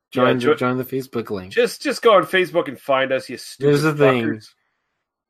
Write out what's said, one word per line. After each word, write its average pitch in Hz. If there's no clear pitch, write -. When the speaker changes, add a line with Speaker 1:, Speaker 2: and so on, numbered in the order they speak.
Speaker 1:
Join 127
Speaker 2:
Yeah, 131
Speaker 1:
the, 127
Speaker 2:
jo-, 143
Speaker 1:
join 127
the 127
Facebook 127
link. 95
Speaker 2:
just, -
just 269
go 226
on 175
Facebook 165
and 120
find 135
us, 131
you 120
stupid -
Speaker 1:
Here's 143
the 156
thing. 135
Speaker 2:
fuckers. 113